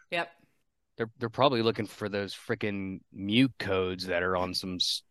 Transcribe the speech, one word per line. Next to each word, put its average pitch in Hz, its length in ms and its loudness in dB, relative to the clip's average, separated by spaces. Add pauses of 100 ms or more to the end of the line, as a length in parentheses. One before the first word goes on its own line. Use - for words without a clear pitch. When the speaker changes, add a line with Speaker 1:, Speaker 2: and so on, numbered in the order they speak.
Speaker 1:
Yep. 170 220 -4 (680)
Speaker 2:
They're, 113 120 -4 (100)
they're 117 100 -4
probably 123 320 4
looking 110 240 2
for 104 240 -8
those 101 240 -4
frickin' 101 680 -4 (120)
mute 113 460 4
codes 92 480 0
that 87 160 0
are 92 120 2
on 90 200 0
some 92 200 -4
s-, - 360 -2